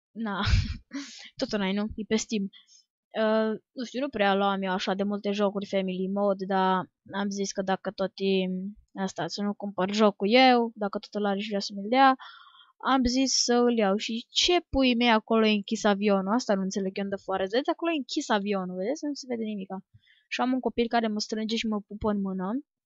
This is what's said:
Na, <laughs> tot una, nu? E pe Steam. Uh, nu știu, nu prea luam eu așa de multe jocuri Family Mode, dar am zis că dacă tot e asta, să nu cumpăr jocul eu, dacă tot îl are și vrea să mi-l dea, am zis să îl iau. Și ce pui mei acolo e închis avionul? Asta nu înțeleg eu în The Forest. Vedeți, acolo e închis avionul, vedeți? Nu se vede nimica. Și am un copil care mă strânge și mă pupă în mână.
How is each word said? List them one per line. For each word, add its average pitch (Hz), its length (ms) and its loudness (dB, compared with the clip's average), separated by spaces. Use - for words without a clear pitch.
Na, 202 300 -6
<laughs> - 500 -14
tot 262 120 -6
una, 196 200 -2
nu? 208 240 -4
E 214 120 -8
pe 220 80 0
Steam. 208 340 -2
Uh, 220 500 0
nu 254 120 -10
știu, 226 160 -8
nu 285 100 -2
prea 202 260 2
luam 196 260 2
eu 190 100 -2
așa 190 220 -2
de 196 100 -2
multe 202 280 -2
jocuri 202 340 0
Family 190 480 -2
Mode, 196 320 0
dar 190 440 2
am 202 160 -2
zis 196 220 -4
că 202 100 -4
dacă 190 300 -2
tot 190 240 -4
e 190 300 2
asta, 175 260 -4
să 202 140 -6
nu 202 120 0
cumpăr 196 400 -4
jocul 208 380 4
eu, 247 440 6
dacă 208 240 -4
tot - 140 -18
îl 208 120 -2
are 196 140 0
și 214 80 -6
vrea 202 120 -4
să - 160 -6
mi-l 202 140 -6
dea, 269 260 6
am 262 280 2
zis 254 380 2
să 240 100 2
îl 240 240 4
iau. 202 200 4
Și 226 320 -6
ce 349 400 2
pui 262 260 4
mei 240 160 4
acolo 220 340 4
e 214 60 6
închis 214 320 0
avionul? 202 500 2
Asta 240 220 2
nu 190 60 0
înțeleg 190 360 -4
eu 202 60 -2
în 196 60 -6
The 196 140 -6
Forest. 190 280 -4
Vedeți, 277 180 0
acolo 330 220 -2
e 330 60 0
închis 285 320 -4
avionul, 196 460 -2
vedeți? 240 300 -4
Nu 294 80 -4
se 269 160 -14
vede 226 140 -4
nimica. 196 420 -8
Și - 140 -6
am 254 120 0
un 262 60 0
copil 233 280 -2
care 233 200 0
mă 214 120 -4
strânge 220 360 -4
și 226 120 -2
mă 214 140 -2
pupă 214 280 -6
în 208 120 0
mână. 190 440 -4